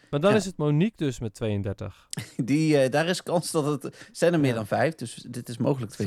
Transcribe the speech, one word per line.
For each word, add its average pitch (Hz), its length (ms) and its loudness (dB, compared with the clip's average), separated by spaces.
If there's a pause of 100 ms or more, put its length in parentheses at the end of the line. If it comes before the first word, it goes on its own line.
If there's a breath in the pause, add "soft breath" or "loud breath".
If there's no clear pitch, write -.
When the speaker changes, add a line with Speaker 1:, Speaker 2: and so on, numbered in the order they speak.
(100)
Speaker 1:
Maar 147 100 0
dan 190 100 6
Speaker 2:
Ja. 214 60 6
Speaker 1:
is 196 80 2
het 185 120 -10
Monique 151 400 2
dus 139 240 -4
met 113 140 -6
tweeëndertig. 101 760 -4
Speaker 2:
<laughs> - 340 -6
Die, 151 340 4
eh, 131 120 4
daar 147 160 2
is 180 160 -2
kans 165 280 -2
dat 147 320 -2
het, - 300 -14
zijn - 200 2
er 165 80 4
meer 135 100 4
Speaker 1:
Ja. 120 40 2
Speaker 2:
dan 110 120 -4
vijf, 120 280 0
dus - 200 -10
dit 120 340 -12
is 117 100 -10
mogelijk 127 360 -2
Speaker 1:
Zou - 120 -4